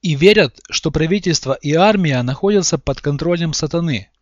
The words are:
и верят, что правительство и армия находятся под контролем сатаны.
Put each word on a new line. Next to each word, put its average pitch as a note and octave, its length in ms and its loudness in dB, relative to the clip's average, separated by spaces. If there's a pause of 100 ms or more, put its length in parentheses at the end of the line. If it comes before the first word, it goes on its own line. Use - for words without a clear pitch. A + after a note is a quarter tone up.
и E3+ 100 0
верят, F3 460 4 (100)
что - 220 -4
правительство D#3+ 600 0
и C#3+ 200 -4
армия F3 480 2
находятся F3+ 560 0
под - 240 -6
контролем E3 520 -2
сатаны. D#3 580 -4 (100)